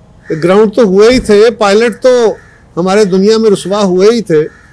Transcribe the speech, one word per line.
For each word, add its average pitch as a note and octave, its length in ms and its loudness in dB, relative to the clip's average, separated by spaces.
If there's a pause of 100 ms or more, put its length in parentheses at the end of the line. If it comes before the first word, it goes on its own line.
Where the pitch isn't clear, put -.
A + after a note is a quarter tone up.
(320)
ground F#3 440 0
तो A#3 120 2
हुए G3+ 240 2
ही B3+ 80 0
थे, G#3+ 320 2
pilot A3 420 -2
तो B3 440 0 (380)
हमारे F#3+ 300 0
दुनिया F#3+ 320 0
में A3 120 0
रुसवा G3 320 -2
हुए F#3+ 300 0
ही A#3+ 100 -2
थे। D#3+ 520 -4